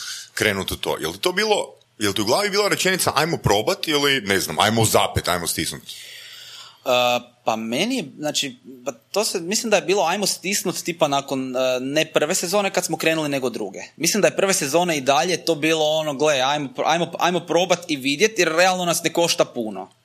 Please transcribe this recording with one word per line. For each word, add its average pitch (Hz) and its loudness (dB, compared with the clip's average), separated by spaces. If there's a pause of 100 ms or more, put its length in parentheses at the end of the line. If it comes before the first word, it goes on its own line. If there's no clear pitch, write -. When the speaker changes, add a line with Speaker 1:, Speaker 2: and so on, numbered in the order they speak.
(340)
Speaker 1:
krenut 98 0
u 85 -4
to, 78 -4
je 78 -4
li 92 -8
to 180 -2
bilo, 208 0 (420)
je 104 0
li 98 -2
ti 107 -2
u 104 2
glavi 180 2
bila 202 2
rečenica 175 0
„ajmo 156 2
probat” 113 0
ili, 143 2
ne 98 2
znam, 80 -4
„ajmo 110 4
zapet, 98 2
ajmo 87 0
stisnut”? 78 -4
Speaker 2:
E, - -18 (540)
pa 113 0
meni 131 -2
je, 208 -4 (140)
znači, 143 -4 (280)
pa 135 -6
to - -4
se, 208 -4
mislim 214 -2
da 208 4
je 165 4
bilo 180 2
„ajmo 190 0
stisnut” 190 -4
tipa 170 -2
nakon, 139 -4
e, 131 0 (200)
ne 143 0
prve 156 0
sezone 190 0
kad 185 0
smo 160 -4
krenuli, 160 0
nego 131 -2
druge. 107 -8 (160)
Mislim 190 0
da 170 6
je 131 -4
prve 190 2
sezone 165 2
i 143 -2
dalje 151 2
to 165 0
bilo 156 2
ono, 156 0
„Gle, 143 2
ajmo, 139 0 (100)
ajmo, 165 0
ajmo 170 2
probat 175 2 (100)
i 151 0
vidjet”, 147 2
jer 175 4
realno 180 4
nas 170 0
ne 156 0
košta 165 2
puno. 104 -8 (140)